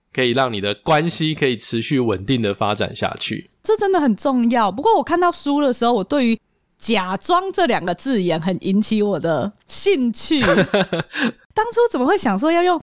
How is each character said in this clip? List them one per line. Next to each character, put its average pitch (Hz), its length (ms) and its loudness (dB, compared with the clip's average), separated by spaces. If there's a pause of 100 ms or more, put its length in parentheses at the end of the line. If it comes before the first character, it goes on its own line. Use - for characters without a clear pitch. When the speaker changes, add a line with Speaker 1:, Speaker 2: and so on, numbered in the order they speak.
(120)
Speaker 1:
可 131 120 0
以 120 60 2
让 127 200 0
你 107 80 -6
的 101 160 -2
关 160 340 0
系 156 260 -2
可 147 120 0
以 131 80 0
持 117 280 -4
续 139 180 0
稳 101 240 -2
定 123 160 0
的 101 140 0
发 104 200 -2
展 101 200 -4
下 - 260 -4
去。 - 300 -8 (120)
Speaker 2:
这 427 140 0
真 392 160 0
的 359 80 2
很 240 160 2
重 247 340 0
要。 220 220 0
不 220 80 -8
过 440 160 4
我 285 60 2
看 339 180 -2
到 349 100 2
书 285 300 -2
的 285 100 2
时 240 140 -2
候， 240 80 4
我 196 120 0
对 269 240 0
于 226 100 0 (400)
“假 190 380 -2
装” 370 360 -2
这 349 140 0
两 180 180 0
个 180 100 -2
字 247 280 -2
眼 160 180 0
很 180 200 -2
引 196 200 2
起 214 220 0
我 202 180 0
的 165 320 0 (140)
兴 277 440 0
趣。 285 340 -2
Speaker 1:
<laughs> 175 80 4 (1000)
Speaker 2:
当 440 180 0
初 466 80 2 (100)
怎 294 80 -2
么 254 80 0
会 381 100 4
想 196 220 0
说 302 140 2
要 339 100 2
用 349 180 2 (180)